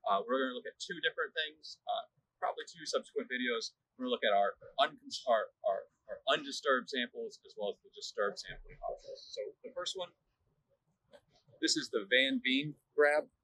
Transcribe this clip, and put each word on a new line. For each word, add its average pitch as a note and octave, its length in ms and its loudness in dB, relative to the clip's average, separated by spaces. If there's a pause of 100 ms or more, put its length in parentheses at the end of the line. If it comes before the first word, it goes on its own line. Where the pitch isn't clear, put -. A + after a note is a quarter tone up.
Uh, G2+ 240 4
we're C3 160 2
gonna B2+ 160 -2
look - 80 -12
at - 160 -12
two E3+ 240 -8
different D#3+ 320 -2
things, D#3 480 -8
uh, G#2 240 -4 (320)
probably D#3 240 -2
two E3 160 -18
subsequent B2+ 480 -4
videos. B2 480 -2 (160)
We're B2+ 160 -6
gonna A#2+ 80 2
look - 80 0
at G#2 80 6
our G2+ 240 4 (240)
uncon-, D3 480 -2
our, G#2+ 240 4 (160)
our, G2 160 -2 (240)
our F#2+ 160 -8
undisturbed C#3 640 0
samples A#2+ 560 -6
as F#2+ 80 -20
well G2+ 160 -2
as - 160 -10
the - 80 -20
disturbed - 480 -4
sampling - 400 -14
options. - 480 -8
So - 320 -6
the - 80 -12
first F3+ 240 -6
one, F3 160 -6 (1500)
this D#3 160 2
is C3 160 -6
the G#2 160 -2
Van C3 320 4
Veen C#3 320 0 (240)
grab. D3 320 6 (140)